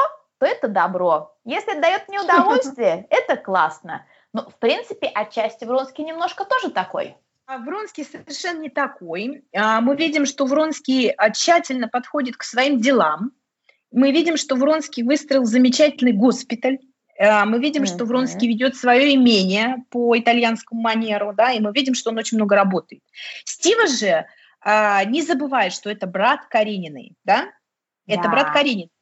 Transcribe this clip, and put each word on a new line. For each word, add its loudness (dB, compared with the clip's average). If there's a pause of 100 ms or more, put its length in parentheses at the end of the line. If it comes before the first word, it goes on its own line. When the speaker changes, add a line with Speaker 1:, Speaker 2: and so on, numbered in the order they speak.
(380)
Speaker 1:
то 0
это -2
добро. 0 (100)
Если -6
это -6
дает 2
мне -8
удовольствие, 0
Speaker 2:
<laughs> -12
Speaker 1:
это 0
классно. -4 (260)
Ну, -8
в -20
принципе, -2
отчасти -6
Вронский -4
немножко -6
тоже -2
такой. -6 (300)
Speaker 2:
А -12
Вронский -10
совершенно -12
не -10
такой. -6 (100)
А, 2
мы 2
видим, 0
что -2
Вронский, 0
а, 2
тщательно 0
подходит -4
к -14
своим 0
делам. 2 (580)
Мы 4
видим, 2
что -2
Вронский 0
выстроил 2
замечательный 4
госпиталь. 0 (400)
А, 4
мы 0
видим, -2
что -4
Speaker 1:
Мгм. -6
Speaker 2:
Вронский -2
ведет 0
свое 4
имение 2
по 2
итальянскому 0
манеру, -2
да, 2
и -2
мы -2
видим, 0
что -4
он -4
очень -4
много 2
работает. 0 (420)
Стива 0
же, 0 (340)
а, 2
не -2
забывает, -2
что -12
это -8
брат 0 (100)
Карениной, -4 (100)
да? 2 (600)
Это -2
Speaker 1:
Да. 0
Speaker 2:
брат 0
Карениной. 0 (120)